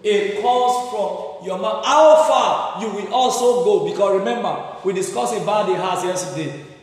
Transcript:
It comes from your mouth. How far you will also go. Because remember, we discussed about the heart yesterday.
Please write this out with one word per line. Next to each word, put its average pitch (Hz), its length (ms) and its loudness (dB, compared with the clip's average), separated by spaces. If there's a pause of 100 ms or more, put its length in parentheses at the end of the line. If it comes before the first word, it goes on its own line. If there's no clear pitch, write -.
It 202 400 0
comes 247 480 0
from - 560 -6
your 185 120 -6
mouth. 190 260 -4
How 311 420 6
far - 560 0
you 220 80 -4
will 196 240 -6
also 247 480 2
go. 190 260 2
Because 190 300 0
remember, 202 560 -4 (100)
we 190 100 0
discussed 226 460 -4
about 202 280 0
the 180 80 0
heart 180 280 -4
yesterday. 160 600 -6 (180)